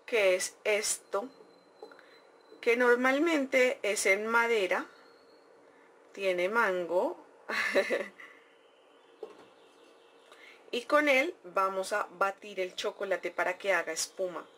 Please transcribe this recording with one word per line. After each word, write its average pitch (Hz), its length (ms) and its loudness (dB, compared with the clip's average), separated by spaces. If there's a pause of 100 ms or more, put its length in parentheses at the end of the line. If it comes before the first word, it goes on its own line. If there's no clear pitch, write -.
que 196 300 4
es - 260 -4
esto, 214 680 -2 (1300)
que 233 160 2
normalmente 262 1040 2
es 208 240 -2
en 208 220 2
madera, 233 580 0 (1300)
tiene 185 360 0
mango, 202 680 0 (300)
<laughs> - 3250 -8
y 240 120 -6
con 302 260 2
él 269 340 2
vamos 190 500 -2
a 208 200 -2
batir 196 480 -4
el 185 160 -6
chocolate 190 560 -6
para 180 260 -4
que 196 140 -2
haga 165 200 -2
espuma. 160 540 -8 (120)